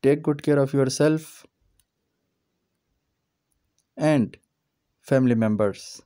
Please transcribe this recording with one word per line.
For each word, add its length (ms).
Take 200
good 200
care 160
of 140
yourself 720
and 400
family 340
members. 720